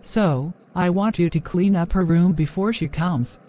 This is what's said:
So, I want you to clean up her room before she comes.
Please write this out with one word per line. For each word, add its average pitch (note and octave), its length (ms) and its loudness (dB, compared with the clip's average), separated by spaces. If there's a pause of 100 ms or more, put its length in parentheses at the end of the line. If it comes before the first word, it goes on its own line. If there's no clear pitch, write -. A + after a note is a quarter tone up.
So, D#3+ 500 0 (220)
I F3+ 160 0
want G3 280 0
you E3+ 120 2
to D#3+ 100 -2
clean F#3+ 360 0
up F3 160 0
her F#3+ 120 2
room E3+ 280 4
before F3+ 400 -2
she F#3+ 160 -4
comes. D3+ 500 -4 (100)